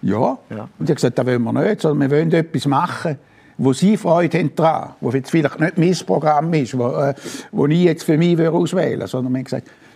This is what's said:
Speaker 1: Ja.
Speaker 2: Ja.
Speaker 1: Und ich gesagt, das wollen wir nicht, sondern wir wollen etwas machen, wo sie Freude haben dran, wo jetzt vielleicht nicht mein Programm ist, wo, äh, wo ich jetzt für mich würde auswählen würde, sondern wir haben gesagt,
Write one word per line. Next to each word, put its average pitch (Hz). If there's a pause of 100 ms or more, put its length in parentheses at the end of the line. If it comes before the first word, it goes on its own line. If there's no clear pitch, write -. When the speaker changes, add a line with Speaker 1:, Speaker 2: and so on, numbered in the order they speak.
Speaker 1:
Ja. 135 (140)
Speaker 2:
Ja. 113
Speaker 1:
Und 151
ich 151
gesagt, 123
das 123
wollen 123
wir 113
nicht, 196
sondern 143
wir 147
wollen 160
etwas 160
machen, 151 (400)
wo 131
sie 190
Freude 170
haben 165
dran, -
wo 131
jetzt 131
vielleicht 156
nicht 165
mein 175
Programm 156
ist, 131
wo, 120
äh, 139 (360)
wo 175
ich 165
jetzt 165
für 160
mich 170
würde 165
auswählen 170
würde, -
sondern 127
wir 131
haben 131
gesagt, 127 (280)